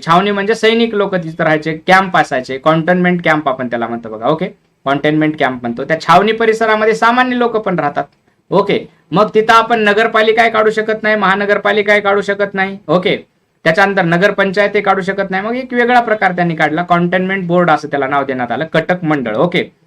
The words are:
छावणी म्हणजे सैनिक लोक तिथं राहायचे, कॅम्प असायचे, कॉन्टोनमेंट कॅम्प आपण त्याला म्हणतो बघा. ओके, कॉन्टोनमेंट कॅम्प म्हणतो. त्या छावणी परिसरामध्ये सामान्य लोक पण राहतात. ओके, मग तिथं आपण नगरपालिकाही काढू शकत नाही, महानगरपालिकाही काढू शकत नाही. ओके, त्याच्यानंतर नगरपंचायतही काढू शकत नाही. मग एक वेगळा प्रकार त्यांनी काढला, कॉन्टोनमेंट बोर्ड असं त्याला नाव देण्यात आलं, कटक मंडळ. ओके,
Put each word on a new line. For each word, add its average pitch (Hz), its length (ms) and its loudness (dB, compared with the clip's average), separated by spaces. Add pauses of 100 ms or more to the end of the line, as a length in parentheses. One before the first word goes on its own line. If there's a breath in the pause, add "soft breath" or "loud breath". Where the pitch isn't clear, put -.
छावणी 185 260 2
म्हणजे 202 240 -2
सैनिक 226 400 0
लोक 196 200 -2
तिथं 165 280 -4
राहायचे, 156 340 -2 (100)
कॅम्प 185 300 2
असायचे, 131 400 -2
कॉन्टोनमेंट 175 680 0
कॅम्प 151 260 0
आपण 127 180 -4
त्याला 117 200 -4
म्हणतो 117 220 -8
बघा. 110 180 -6
ओके, 175 300 -2 (280)
कॉन्टोनमेंट 151 540 0
कॅम्प 127 220 -2
म्हणतो. 120 220 -6
त्या 156 180 -2
छावणी 196 300 2
परिसरामध्ये 220 640 0
सामान्य 247 420 0
लोक 233 200 0
पण 180 220 -2
राहतात. 143 240 -4 (460)
ओके, 175 400 0 (220 soft breath)
मग 202 240 2
तिथं 220 180 2
आपण 226 260 2
नगरपालिकाही 226 720 2
काढू 220 200 2
शकत 214 320 -2
नाही, 214 120 0
महानगरपालिकाही 202 840 2
काढू 202 200 0
शकत 202 320 -2
नाही. 196 240 -4 (100)
ओके, 175 400 0 (360)
त्याच्यानंतर 196 380 2
नगरपंचायतही 196 800 0
काढू 196 200 0
शकत 190 300 -4
नाही. 190 120 -4
मग 233 120 -4
एक 254 180 -8
वेगळा 240 260 6
प्रकार 214 320 0
त्यांनी 175 240 0
काढला, 160 280 0
कॉन्टोनमेंट 180 640 0
बोर्ड 175 220 2
असं 180 180 0
त्याला 139 200 -2
नाव 139 180 0
देण्यात 127 260 -4
आलं, 127 140 -4
कटक 170 380 -2
मंडळ. 139 320 -2
ओके, 170 380 -2 (140)